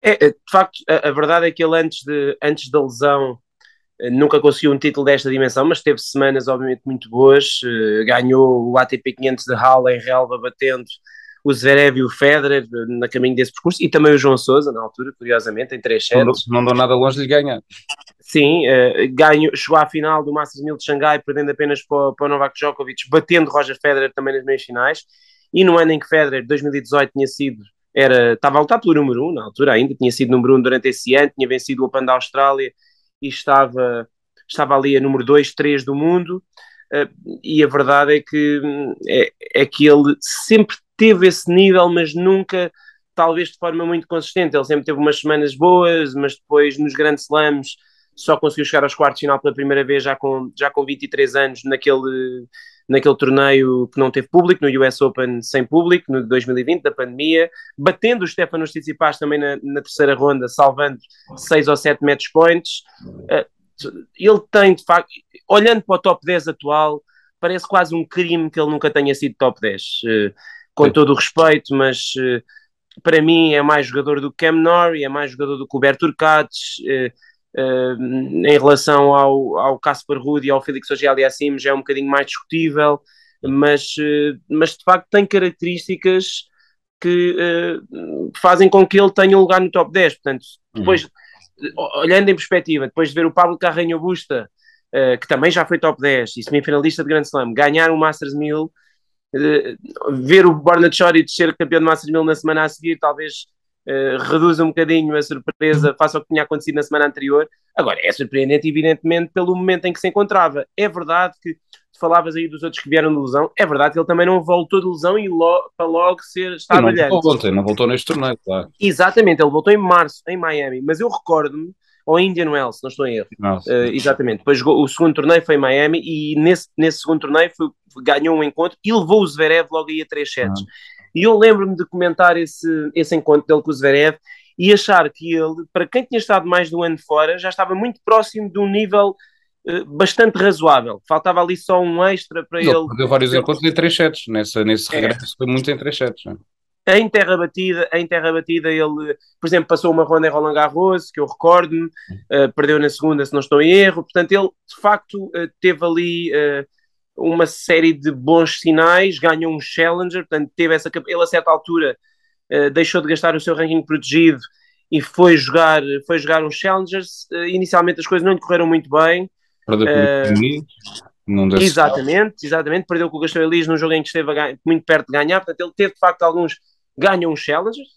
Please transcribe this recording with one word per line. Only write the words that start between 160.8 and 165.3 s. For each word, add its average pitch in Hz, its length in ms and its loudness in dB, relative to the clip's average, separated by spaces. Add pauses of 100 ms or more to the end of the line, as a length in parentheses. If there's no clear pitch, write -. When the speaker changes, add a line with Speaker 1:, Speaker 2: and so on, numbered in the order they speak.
Speaker 1:
cap-, 156 180 -12
ele 175 140 0
a - 20 4
certa 165 240 -2
altura, 156 480 -2 (540)
eh, 143 180 2
deixou 160 320 0
de 151 60 -8
gastar 165 280 -2
o 156 40 -4
seu 160 160 -4
ranking 160 280 -2
protegido 151 560 0 (520)
e 156 100 0
foi 170 360 4